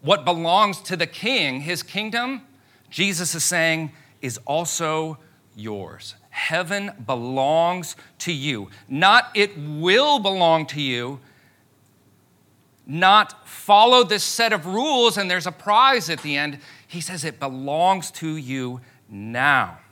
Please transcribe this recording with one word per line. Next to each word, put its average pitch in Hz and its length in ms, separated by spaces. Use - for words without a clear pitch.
What 180 220
belongs 180 580
to 185 140
the 165 100
king, 160 560
his 170 200
kingdom, 233 640
Jesus 180 460
is 165 100
saying, 160 480
is 123 220
also 160 760
yours. 101 580
Heaven 185 640
belongs 139 920
to 175 120
you. 131 380
Not 196 460
it 202 220
will 180 600
belong 175 480
to 147 140
you, 127 400
not 185 600
follow 233 580
this 196 200
set 226 280
of 175 140
rules 233 500
and 196 140
there's 180 160
a 180 60
prize 226 560
at 160 140
the 147 140
end. 143 240
He 175 140
says 165 240
it 156 140
belongs 147 760
to 160 240
you 127 440
now. 113 720